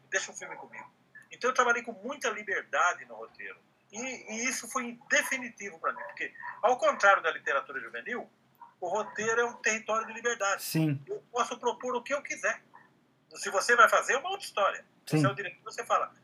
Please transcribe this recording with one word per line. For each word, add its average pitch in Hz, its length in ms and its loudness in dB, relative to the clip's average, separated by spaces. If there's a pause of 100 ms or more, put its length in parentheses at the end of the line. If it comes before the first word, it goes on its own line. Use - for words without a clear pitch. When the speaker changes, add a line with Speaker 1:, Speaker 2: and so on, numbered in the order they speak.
Speaker 1:
Deixa - 220 -2
o - 40 -20
filme - 220 -12
comigo." - 340 -16 (380)
Então - 200 -2
eu 254 60 0
trabalhei 240 260 4
com 240 100 -10
muita 247 380 -6
liberdade 175 760 -2
no 120 100 -16
roteiro. 101 420 -14 (340)
E, 202 60 -12
e 233 500 -6
isso 247 220 -4
foi 240 280 -6 (120)
definitivo 247 720 -2
pra - 120 -2
mim, - 120 -12
porque, - 280 -8 (300)
ao 247 160 4
contrário 202 460 6
da 160 80 2
literatura 139 480 -2
juvenil, 120 500 -8 (500)
o 180 80 -6
roteiro 214 540 0
é 240 40 4
um 233 80 -2
território 220 520 0
de 220 80 -12
liberdade. 196 480 -2
Speaker 2:
Sim. 156 460 0
Speaker 1:
Eu 403 240 -8
posso 240 260 -2
propor 247 380 -2
o 240 80 -4
que 269 100 -4
eu 285 80 -2
quiser. 220 400 -4 (720)
Se - 180 -8
você 202 260 4
vai 226 140 10
fazer, 196 240 4
é 262 60 4
uma 349 100 -4
outra 392 160 -6
história. - 400 0 (220)
Se 151 80 2
Speaker 2:
Sim. 156 60 6
Speaker 1:
você 139 60 6
é - 40 4
o - 20 -6
diretor, 196 300 -10
você - 200 -10
fala, - 300 0 (100)